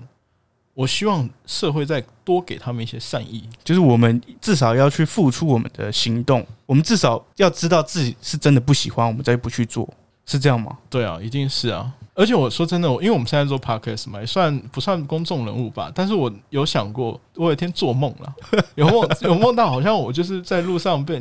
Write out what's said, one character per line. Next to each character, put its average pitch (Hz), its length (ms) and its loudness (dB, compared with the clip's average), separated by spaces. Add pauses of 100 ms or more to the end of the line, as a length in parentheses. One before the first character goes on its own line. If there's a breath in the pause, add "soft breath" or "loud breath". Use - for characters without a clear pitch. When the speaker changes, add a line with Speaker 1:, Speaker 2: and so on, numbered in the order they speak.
(760)
Speaker 1:
我 127 100 -2
希 - 200 -2
望 175 220 0 (200)
社 160 260 -2
会 151 100 -2
再 143 200 -2 (200)
多 180 160 2
给 - 200 -10
他 123 120 -8
们 117 120 -6
一 - 20 -6
些 117 140 -10
善 117 240 -6
意。 110 260 -14 (140)
Speaker 2:
就 160 100 0
是 180 60 6
我 131 180 6
们 117 240 4 (180)
至 208 160 2
少 120 200 4
要 135 120 6
去 156 160 2
付 147 280 2
出 165 160 -2
我 131 100 4
们 113 160 -2
的 104 180 -8
行 117 320 -2
动， 123 220 2 (200)
我 139 80 0
们 147 100 6
至 220 140 2
少 120 260 2 (140)
要 190 120 4
知 - 200 -2
道 180 120 4
自 170 220 -2
己 120 180 -2
是 - 160 -6
真 147 160 4
的 131 60 6
不 135 140 2
喜 - 180 0
欢， 117 160 0
我 117 60 -2
们 127 100 -6
再 120 140 2
不 120 120 -6
去 117 160 -2
做， - 220 -6 (380)
是 - 120 -4
这 135 120 2
样 123 100 2
吗？ - 180 -8 (120)
Speaker 1:
对 123 160 -2
啊， 85 160 -6
一 110 80 -8
定 135 180 -2
是 127 220 -2
啊。 104 200 -4 (240)
而 190 120 4
且 233 80 0
我 143 160 2
说 - 160 -2
真 175 160 -2
的， 170 80 0
我， 127 120 -2
因 185 80 0
为 - 20 2
我 208 60 2
们 120 100 -2
现 156 100 0
在 143 60 2
做 139 160 -2
podcast 113 500 -6
嘛， 98 100 -12
也 107 60 -10
算， 156 320 0 (140)
不 - 80 -8
算 180 260 -2
公 160 180 -4
众 156 220 -4
人 104 80 -8
物 117 160 -4
吧， 98 240 -8
但 180 140 -2
是 214 60 0
我 139 180 0 (180)
有 143 160 0
想 104 260 -2
过， 117 280 -6 (160)
我 165 120 0
有 165 40 2
一 147 40 2
天 175 180 -4
做 143 180 -2
梦 131 180 0 (140)
啦， 139 100 -14 (180)
<laughs> - 240 0
有 156 120 4
梦， 208 200 4 (140)
有 180 140 4
梦 233 200 4
到 226 140 4
好 127 120 0
像 202 120 2
我 131 180 0
就 151 120 -2
是 185 180 -4
在 180 200 -2
路 175 180 0
上 160 240 0
被， 151 180 -4